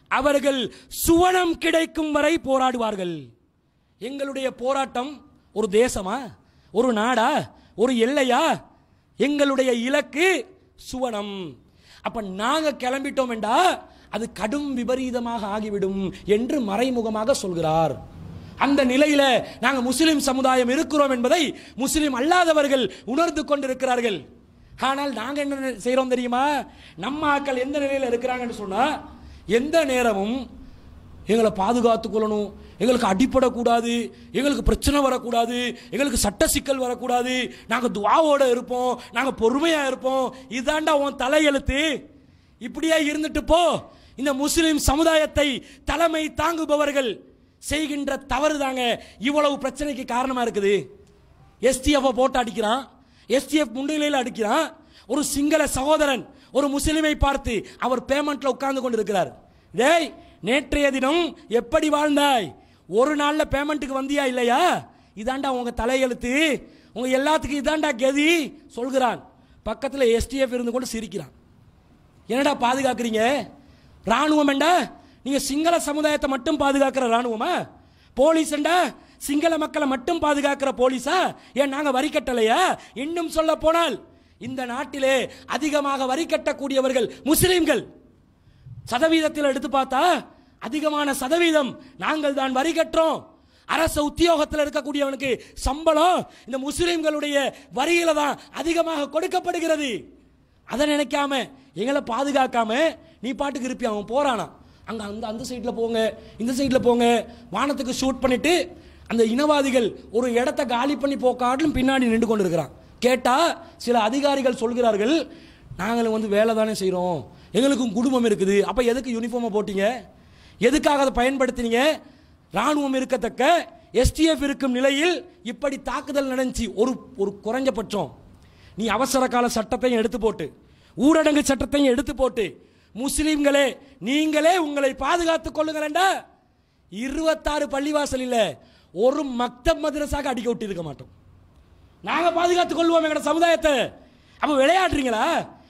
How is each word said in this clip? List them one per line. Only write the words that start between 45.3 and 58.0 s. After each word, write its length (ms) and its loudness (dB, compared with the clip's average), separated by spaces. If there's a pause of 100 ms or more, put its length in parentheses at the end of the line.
தலைமை 520 0
தாங்குபவர்கள் 840 0 (400)
செய்கின்ற 580 -4
தவறு 420 -2
தாங்க 440 -2 (160)
இவ்வளவு 380 2
பிரச்சனைக்கு 500 -6
காரணமா 380 -2
இருக்குது. 420 0 (720)
எஸ் 220 2
டி 80 2
எஃப் 240 2
போட்டு 280 2
அடிக்கிறான், 460 -2 (380)
எஸ் 220 0
டி 80 0
எஃப் 160 2
முன்னிலையில் 500 0
அடிக்கிறான், 540 -2 (300)
ஒரு 180 -2
சிங்கள 420 2
சகோதரன் 640 0 (240)
ஒரு 160 2
முஸ்லிமை 460 0
பார்த்து 520 0 (120)
அவர் 260 -2